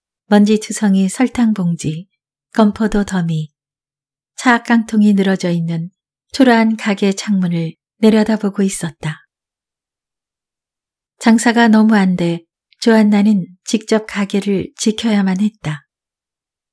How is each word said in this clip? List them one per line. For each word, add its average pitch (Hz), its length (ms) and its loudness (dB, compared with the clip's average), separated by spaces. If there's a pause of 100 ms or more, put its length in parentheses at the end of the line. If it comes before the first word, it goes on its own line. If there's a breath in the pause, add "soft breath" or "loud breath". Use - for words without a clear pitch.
(260)
먼지투성이 208 840 2
설탕봉지, 185 1000 -2 (440)
건포도 208 520 0
더미, 165 480 -4 (840)
차 233 280 0
깡통이 220 500 2
늘어져 190 360 0
있는 170 380 -4 (440)
초라한 226 440 2
가게 196 360 -2
창문을 175 600 -4 (240)
내려다보고 214 640 0
있었다. 160 560 -8 (2000)
장사가 233 500 2
너무 220 260 4
안 190 220 2
돼 170 240 -4 (400)
조안나는 208 640 2 (180)
직접 220 420 -2
가게를 196 720 -4
지켜야만 202 640 -2
했다. 156 460 -6 (880)